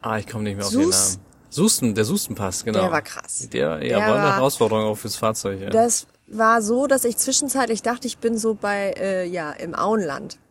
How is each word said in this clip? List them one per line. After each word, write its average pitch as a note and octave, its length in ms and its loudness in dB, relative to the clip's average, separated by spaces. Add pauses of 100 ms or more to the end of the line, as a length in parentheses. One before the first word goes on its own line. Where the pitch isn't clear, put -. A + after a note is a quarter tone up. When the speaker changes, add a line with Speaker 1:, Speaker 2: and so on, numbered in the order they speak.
Speaker 1:
Ah, A2 160 -2
ich G#2 80 -6
komm G#2+ 160 -8
nicht G2+ 140 -4
mehr G2+ 100 -4
auf G2 60 -2
Speaker 2:
Sus- C3 100 2
Speaker 1:
den E3+ 80 4
Namen. - 360 0 (240)
Susten, C3 440 2
der G#2+ 100 2
Sustenpass, G2+ 600 -4
genau. A2 160 0
Speaker 2:
Der F#3 100 2
war D3+ 120 0
krass. - 500 -12
Speaker 1:
Der, - 160 0
ja, D#2+ 100 -2
Speaker 2:
Der A#2+ 200 0
Speaker 1:
war - 180 4
eine G2+ 80 2
Speaker 2:
war G2 120 4
Speaker 1:
Herausforderung A2 500 2
auch G#2+ 100 0
fürs G#2 200 -8
Fahrzeug, G2+ 440 -2
ja. G2 100 -8
Speaker 2:
Das A3+ 360 2 (200)
war A3+ 340 4
so, A#3+ 280 2
dass C4 160 4
ich A#3 140 0
zwischenzeitlich C4 640 0
dachte, A#3+ 260 -4
ich - 100 -8
bin A3+ 180 0
so A3 180 0
bei, G3+ 440 -2
äh, F#3 280 -2
ja, E3+ 260 -4
im - 240 -8
Auenland. D#3+ 640 -2 (120)